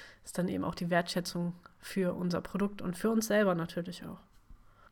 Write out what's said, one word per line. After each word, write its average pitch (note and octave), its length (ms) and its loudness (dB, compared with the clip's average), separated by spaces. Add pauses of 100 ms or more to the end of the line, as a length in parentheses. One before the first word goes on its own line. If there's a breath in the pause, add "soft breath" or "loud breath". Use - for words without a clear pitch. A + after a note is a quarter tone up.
(240 loud breath)
ist - 140 -10
dann F3+ 100 2
eben F#3+ 160 0
auch F3 120 -2
die F3 140 -2
Wertschätzung F3 640 0 (260)
für F3+ 340 0
unser F3+ 260 0
Produkt G3+ 420 -2
und F#3 160 -2
für A3 120 2
uns A3+ 180 4
selber G#3 280 6
natürlich E3+ 500 -4
auch. E3+ 160 -12 (720 soft breath)